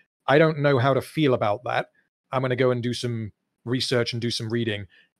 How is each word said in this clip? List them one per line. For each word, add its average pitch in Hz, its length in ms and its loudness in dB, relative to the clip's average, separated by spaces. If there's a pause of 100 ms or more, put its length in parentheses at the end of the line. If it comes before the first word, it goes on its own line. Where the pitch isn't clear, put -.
(260)
"I 139 120 6
don't 160 200 4
know 143 200 2
how 135 160 2
to 127 60 0
feel 139 340 0
about 110 300 0
that. 120 260 -4 (420)
I'm 131 100 -2
gonna 131 140 -2
go 127 160 2
and 120 100 -4
do 120 100 -4
some 113 400 -6 (320)
research 120 480 0
and 120 80 -4
do 117 100 -2
some 113 180 -6
reading," 110 380 -2 (320)